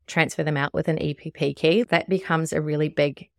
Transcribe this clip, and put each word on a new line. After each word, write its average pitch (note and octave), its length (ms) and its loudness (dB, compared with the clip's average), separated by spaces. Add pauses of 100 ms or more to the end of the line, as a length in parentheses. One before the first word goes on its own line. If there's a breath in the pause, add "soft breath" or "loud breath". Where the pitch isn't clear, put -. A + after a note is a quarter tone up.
transfer - 360 0
them D3+ 140 0
out C#3 160 -2
with D#3 140 -2
an D#3 140 0
E D3 120 -2
P - 180 -14
P C#3+ 220 -2
key? F3 300 4
That E3+ 260 -2
becomes D#3+ 440 -2
a D#3 80 0
really D3+ 280 0
big D3 480 -2